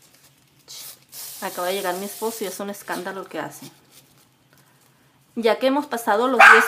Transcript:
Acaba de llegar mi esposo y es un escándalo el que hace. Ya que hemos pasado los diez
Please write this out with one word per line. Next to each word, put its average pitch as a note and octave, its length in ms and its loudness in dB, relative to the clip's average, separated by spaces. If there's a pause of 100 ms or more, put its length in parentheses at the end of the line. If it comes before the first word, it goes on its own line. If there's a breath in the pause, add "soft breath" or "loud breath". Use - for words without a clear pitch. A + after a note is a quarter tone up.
(1400)
Acaba F#3 260 -6
de F#3+ 60 -2
llegar F#3 220 -4
mi F#3+ 100 -8
esposo A3 400 -8
y - 20 -6
es F3+ 140 -10
un G3+ 80 -8
escándalo F#3 520 -10
el F3 60 -16
que D#3+ 120 -10
hace. D3 300 -12 (1700 soft breath)
Ya G#3+ 240 2
que B3+ 80 0
hemos C#4+ 200 0
pasado A3+ 400 0
los B3+ 120 2
diez - 280 10